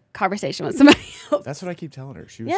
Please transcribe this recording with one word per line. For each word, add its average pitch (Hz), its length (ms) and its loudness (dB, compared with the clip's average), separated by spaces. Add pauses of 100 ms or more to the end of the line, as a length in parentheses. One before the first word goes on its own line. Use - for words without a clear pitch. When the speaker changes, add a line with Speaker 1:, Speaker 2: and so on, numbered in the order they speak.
(120)
Speaker 1:
conversation 196 540 -4
with - 100 -4
somebody 277 240 8 (160)
<laughs> - 160 -10
else? 294 120 -2
Speaker 2:
That's 143 180 -8
what 180 80 -10
I 175 40 -8
keep 165 160 -14
telling 135 240 -16
her. - 140 -18
She - 160 -14
was 294 140 -4